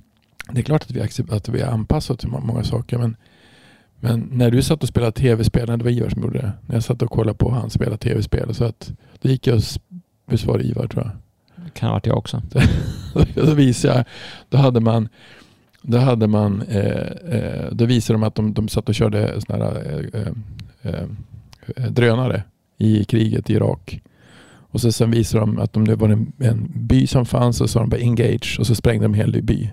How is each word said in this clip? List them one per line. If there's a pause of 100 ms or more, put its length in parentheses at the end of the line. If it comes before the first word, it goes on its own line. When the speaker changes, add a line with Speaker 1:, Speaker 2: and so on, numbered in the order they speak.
(500)
Speaker 1:
det
är
klart
att
vi
accept-,
att
vi
har
anpassat
till
må-,
många
saker,
men, (840)
men
när
du
satt
och
spelade
T
V-spel,
när
det
var
Ivar
som
gjorde
det, (140)
när
jag
satt
och
kollade
på
han
spela
T
V-spel,
så
att, (280)
då
gick
jag
och
s-, (460)
visst
var
det
Ivar,
tror
jag. (520)
Speaker 2:
Det
kan
ha
varit
jag
också. (460)
Speaker 1:
<laughs>
Då
visade
jag, (440)
då
hade
man, (760)
då
hade
man,
eh,
eh,
då
visade
de
att
de,
de
satt
och
körde
såna
här, (100)
eh, (560)
eh, (760)
eh,
drönare (340)
i
kriget
i
Irak. (440)
Och
så,
sen
visade
de
att
om
det
var
en,
en
by
som
fanns,
så
sa
de
bara,
"Engage",
och
så
sprängde
de
hela
by.